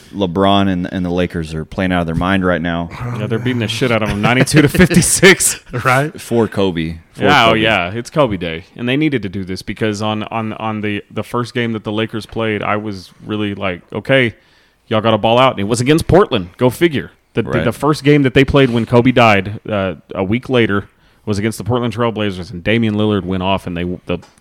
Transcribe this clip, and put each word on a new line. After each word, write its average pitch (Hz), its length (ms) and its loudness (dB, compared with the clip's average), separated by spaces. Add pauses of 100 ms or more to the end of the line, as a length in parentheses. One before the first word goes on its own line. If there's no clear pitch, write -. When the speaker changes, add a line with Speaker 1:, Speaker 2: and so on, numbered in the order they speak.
(140)
Speaker 1:
LeBron 98 540 2
and, 90 240 -2
and 92 120 -4
the 87 60 -4
Lakers 85 440 -4
are 78 100 -6
playing 90 260 -4
out 90 120 0
of 82 40 -4
their 82 80 -4
mind 92 300 0
right 87 180 2
now. 85 300 -4
Speaker 2:
Oh, 120 260 -8
Speaker 3:
Yeah, 104 80 -4
they're 110 140 -2
beating 123 180 -2
the 117 80 -2
Speaker 2:
man. - 20 -4
Speaker 3:
shit 127 220 -2
out 110 120 0
of 104 80 -2
him, 101 120 -4
ninety-two 127 400 4
to 143 60 4
fifty-six. - 920 4 (120)
Speaker 2:
<laughs> 120 120 -6
Right. 135 360 0
Speaker 1:
For 117 260 0
Kobe. 85 520 -2 (160)
For 113 100 -8
Speaker 3:
Yeah, 135 220 6
oh, - 40 6
Speaker 1:
Kobe. 113 120 2
Speaker 3:
yeah, 98 300 2
it's 120 180 -10
Kobe 127 260 0
Day, 85 280 -8 (120)
and 120 120 -6
they 127 80 0
needed 143 260 0
to 104 60 -8
do 95 160 -8
this 92 180 -8
because 107 400 -4
on, 107 220 -2
on, 110 280 -6
on 110 300 -6
the, 104 280 -4
the 110 140 -8
first 120 280 -6
game 117 200 -2
that 107 100 -6
the 110 100 -6
Lakers 110 340 -4
played, 110 360 -4
I 101 140 -2
was 104 360 -10 (120)
really 107 320 -4
like, 95 360 -6
"Okay, 123 440 0 (500)
y'all 110 140 0
gotta 110 180 2
ball 113 200 2
out." 131 140 6
And 98 80 -6
it 98 40 -2
was 110 160 0
against 151 260 2
Portland. 127 520 2
Go 123 120 4
figure. 135 400 0 (240)
The, 117 80 0
the, 65 80 -8
Speaker 1:
Right. 78 160 0
Speaker 3:
the 110 60 2
first 147 300 -2
game 147 200 6
that 131 100 2
they 135 140 4
played 135 240 4
when 117 160 0
Kobe 123 260 4
died, 104 560 2
uh, 95 280 -4 (180)
a 95 100 -4
week 113 240 -4
later 107 400 2 (380)
was 101 120 -2
against 107 200 -2
the 101 60 -10
Portland 120 280 -2
Trailblazers, 104 580 -4
and 85 140 -12
Damian 110 300 0
Lillard 104 320 0
went 92 160 -4
off, 95 240 -2
and 87 100 -8
they, 87 80 -4 (220)
the, 87 180 -4 (160)